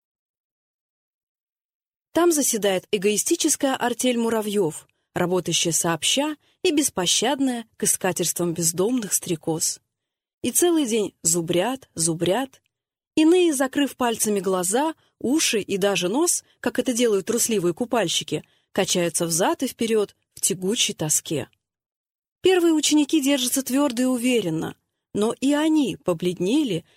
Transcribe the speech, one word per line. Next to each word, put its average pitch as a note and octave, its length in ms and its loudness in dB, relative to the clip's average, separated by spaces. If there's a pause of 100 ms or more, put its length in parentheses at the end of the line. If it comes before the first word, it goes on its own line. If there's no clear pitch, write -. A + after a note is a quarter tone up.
(2000)
Там F4 180 4
заседает G#3 600 0
эгоистическая G#3+ 840 0
артель B3 440 0
муравьев, G#3+ 680 -2 (280)
работающая F3 580 0
сообща B3+ 640 0 (260)
и F#4 80 2
беспощадная B3+ 960 0 (100)
к - 80 -4
искательствам F3 680 -2
бездомных F3+ 600 -2
стрекоз. - 680 -4 (600)
И B3+ 80 -2
целый D#4+ 360 2
день G#3+ 360 -2
зубрят, F3 720 -2
зубрят. E3+ 640 -2 (540)
Иные, E4 400 6
закрыв C4 420 0
пальцами A3 440 0
глаза, F#3+ 540 0 (240)
уши A#3+ 420 0
и - 160 -4
даже F3+ 320 0
нос, D#4 360 0 (160)
как A#3 180 -2
это B3+ 140 0
делают A3 340 0
трусливые G3+ 480 0
купальщики, F3 720 -2 (280)
качаются F3 540 0
взад F#3 360 0
и C4 40 -2
вперед A3 500 -2 (180)
в - 60 -20
тягучей F#3+ 540 -2
тоске. D#3 540 -4 (920)
Первые E4+ 320 4
ученики D4+ 480 2
держатся C4 400 0
твердо B3+ 400 0
и B3+ 40 2
уверенно, G#3+ 720 0 (380)
но G#3 260 0
и C#4 120 2
они D4 440 2
побледнели F3+ 880 -2 (120)